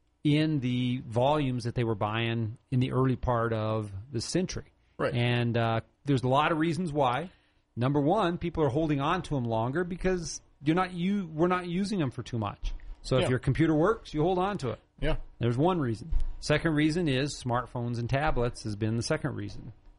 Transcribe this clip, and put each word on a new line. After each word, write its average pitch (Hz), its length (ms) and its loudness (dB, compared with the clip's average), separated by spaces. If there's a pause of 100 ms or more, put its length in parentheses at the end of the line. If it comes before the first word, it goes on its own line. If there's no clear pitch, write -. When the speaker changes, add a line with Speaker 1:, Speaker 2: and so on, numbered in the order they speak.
(240)
Speaker 1:
in 151 380 2
the 123 460 -2
volumes 127 580 0
that 117 100 -4
they 123 80 0
were 113 100 0
buying 113 640 -2 (140)
in 127 80 2
the 131 140 2
early 127 220 2
part 117 380 0
of 110 380 -2 (200)
the 117 100 -4
century. - 440 -2 (320)
Speaker 2:
Right. 131 160 0
Speaker 1:
And, 120 420 2
uh, 113 260 2 (240)
there's 131 180 2
a 127 40 0
lot 147 240 4
of 160 60 0
reasons 165 340 0
why. 143 380 0 (460)
Number 139 240 2
one, 175 400 2
people 165 240 -2
are 139 60 4
holding 147 320 0
on 165 220 0
to 147 140 -4
'em 123 60 -2
longer 117 400 0
because 175 580 -4 (220)
you're 156 120 2
not, 180 180 0
you, 180 380 -2
we're 160 160 2
not 180 200 0
using 190 340 0
'em 131 80 0
for - 140 -8
too 117 160 -4
much. - 340 -4 (300)
So 131 160 0
Speaker 2:
Yeah. 117 60 2
Speaker 1:
if - 40 2
your 127 100 2
computer 156 360 2
works, 185 400 0
you 151 80 0
hold 180 160 0
on 196 200 -2
to 127 100 -4
it. - 100 -6 (200)
Speaker 2:
Yeah. - 180 0 (200)
Speaker 1:
There's 117 200 0
one 175 220 2
reason. 120 300 -4 (300)
Second 151 340 2
reason 156 340 2
is 135 360 0
smartphones 120 560 -4
and 117 100 -4
tablets 135 540 2
has 107 120 -4
been 110 220 0
the 113 60 -2
second 151 320 -2
reason. 101 380 -10 (260)